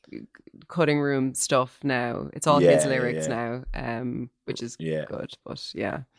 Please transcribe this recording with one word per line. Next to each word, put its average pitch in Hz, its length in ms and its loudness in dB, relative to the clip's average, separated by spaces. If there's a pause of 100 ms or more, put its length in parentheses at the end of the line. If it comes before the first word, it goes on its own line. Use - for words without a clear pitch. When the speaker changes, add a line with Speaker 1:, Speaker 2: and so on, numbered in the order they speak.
(680)
Speaker 1:
cutting 147 320 2
room 135 340 2
stuff 131 480 0
now. 123 520 -2
It's - 120 -8
all 143 140 6
his - 240 8
Speaker 2:
Yeah, 139 60 2
Speaker 1:
lyrics 123 400 0
Speaker 2:
yeah. - 40 -2
Speaker 1:
now, 120 300 -6 (380)
um, 123 280 -6 (140)
which - 180 -8
is 120 180 -10
Speaker 2:
Yeah. 78 260 -2
Speaker 1:
good, - 260 -10 (140)
but - 180 -12 (100)
yeah. - 280 -6 (180)